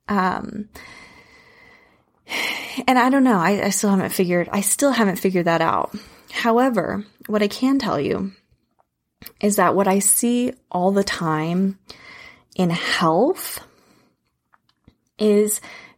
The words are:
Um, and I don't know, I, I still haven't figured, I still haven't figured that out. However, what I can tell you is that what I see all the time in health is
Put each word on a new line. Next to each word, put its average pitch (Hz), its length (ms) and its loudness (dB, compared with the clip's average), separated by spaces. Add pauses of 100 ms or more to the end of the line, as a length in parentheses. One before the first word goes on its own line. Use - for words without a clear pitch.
Um, 190 640 -4 (2250)
and 254 100 2
I 247 120 4
don't 269 160 4
know, 226 120 4
I, 180 280 2
I 202 40 0
still 208 200 0
haven't 190 220 2
figured, 175 400 0
I 196 100 0
still - 300 2
haven't 208 260 2
figured 185 280 0
that 165 160 2
out. 101 320 0 (380)
However, 226 760 0 (220)
what 214 160 0
I 208 40 2
can 262 320 0
tell 208 200 -2
you 190 320 -2 (1120)
is 208 160 2
that 180 180 2
what 196 120 2
I 190 120 2
see 240 540 0 (180)
all 180 200 2
the 202 120 2
time 170 760 -2 (800)
in 180 140 0
health 175 880 0 (1600)
is 214 420 2 (360)